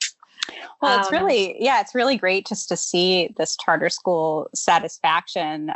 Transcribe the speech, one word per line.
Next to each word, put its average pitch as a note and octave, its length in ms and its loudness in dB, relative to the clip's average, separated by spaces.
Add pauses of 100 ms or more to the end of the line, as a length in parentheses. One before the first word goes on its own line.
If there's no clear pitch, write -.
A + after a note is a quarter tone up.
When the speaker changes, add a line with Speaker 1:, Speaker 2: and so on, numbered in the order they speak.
(800)
Speaker 1:
Well, C4 180 4
it's G3 140 0
Speaker 2:
Um, - 20 0
Speaker 1:
really, C4 480 2
yeah, B3 180 4
it's - 140 -8
really B3 220 2
great F#3+ 300 0
just - 220 -8
to F3 80 0
see F3+ 600 2
this - 200 -2
charter E3 320 0
school D#3+ 680 0
satisfaction, D#3+ 1200 0